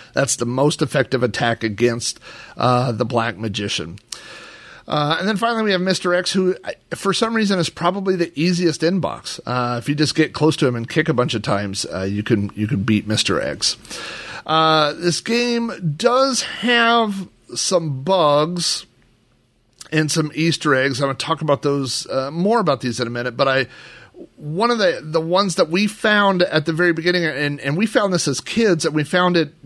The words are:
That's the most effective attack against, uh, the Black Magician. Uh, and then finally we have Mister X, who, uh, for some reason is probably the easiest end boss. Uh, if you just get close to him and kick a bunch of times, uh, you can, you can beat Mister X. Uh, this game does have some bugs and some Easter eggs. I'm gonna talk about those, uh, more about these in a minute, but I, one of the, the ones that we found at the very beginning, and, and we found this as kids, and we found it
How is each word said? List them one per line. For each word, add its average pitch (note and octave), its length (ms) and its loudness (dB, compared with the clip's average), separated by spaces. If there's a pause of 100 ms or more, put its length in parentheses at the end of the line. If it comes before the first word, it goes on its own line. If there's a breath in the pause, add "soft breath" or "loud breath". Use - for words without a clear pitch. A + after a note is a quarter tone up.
(140)
That's C3+ 220 0
the A#2+ 100 -2
most C3+ 380 2
effective C3 400 0
attack A#2 400 0
against, A#2 560 0 (360 loud breath)
uh, B2 360 2
the A2+ 120 -4
Black A#2 320 -2
Magician. G2+ 640 -6 (880 loud breath)
Uh, D3+ 300 0
and F3+ 100 -2
then G#3+ 100 0
finally A#3 260 0
we G#3 80 0
have F#3 100 0
Mister F3+ 320 0
X, F3+ 180 0
who, F#3 320 2
uh, - 80 -6 (200)
for - 220 0
some A#3 200 0
reason G3+ 240 2
is E3 120 0
probably F#3+ 460 0
the E3+ 240 -2
easiest E3+ 440 2
end F3 180 2
boss. - 460 -6
Uh, A#2+ 340 -2
if - 80 -4
you - 60 0
just D3+ 180 2
get D#3 200 2
close D3+ 240 4
to D3 100 2
him B2 80 0
and A#2 120 -6
kick D#3 220 0
a C#3+ 60 0
bunch A#2+ 180 0
of A2 80 -2
times, G2+ 500 -2
uh, F#2 120 -4
you G2+ 180 -2
can, G#2 320 0
you G#2 140 -2
can G2 160 -2
beat G#2+ 240 2
Mister G2+ 340 0
X. - 340 -4 (680 loud breath)
Uh, D#3 480 2
this F3 260 -2
game A#3 800 -2
does B3 460 2
have A3+ 840 0 (280)
some D3+ 480 -2
bugs E3 800 2 (1080)
and D#3 200 2
some D3+ 240 0
Easter D#3 400 2
eggs. C3 260 2
I'm C#3+ 60 2
gonna C3+ 100 -4
talk D#3+ 240 -4
about D3 220 2
those, C#3+ 420 -2
uh, C3 240 -4
more F#3+ 300 2
about D#3 220 0
these B2 180 -4
in B2 80 -2
a - 20 -6
minute, A#2+ 260 -6
but C3+ 120 2
I, C3 180 2 (720 loud breath)
one E3 340 -2
of A#3+ 60 0
the, E3+ 260 2
the D#3 160 -2
ones F3 360 0
that F3 120 2
we F#3+ 200 0
found G3+ 540 2
at D#3 240 2
the E3+ 60 0
very E3+ 220 2
beginning, E3+ 320 0
and, D3 340 -2
and C#3+ 160 -2
we G3+ 100 2
found G#3 280 2
this E3 160 0
as C3 100 -2
kids, G3 460 2
and D3+ 100 0
we D#3 80 2
found F3+ 320 2
it D#3 180 0 (120)